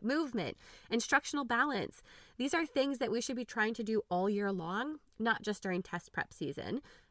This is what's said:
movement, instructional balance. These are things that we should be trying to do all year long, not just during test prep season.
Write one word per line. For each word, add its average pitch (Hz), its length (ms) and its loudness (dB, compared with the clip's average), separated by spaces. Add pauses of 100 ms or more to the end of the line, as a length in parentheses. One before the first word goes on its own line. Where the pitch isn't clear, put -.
movement, 240 560 0 (320)
instructional 277 560 2
balance. 240 560 0 (340)
These 262 160 -2
are 330 140 2
things 277 320 2
that 240 120 0
we 233 120 2
should 247 140 -2
be 247 80 -2
trying 220 300 0
to 240 80 -4
do 220 280 2
all 180 180 4
year 202 240 2
long, 196 440 -2 (220)
not 220 240 2
just 208 200 -4
during 185 200 0
test - 300 -8
prep - 200 -4
season. 151 500 -6 (280)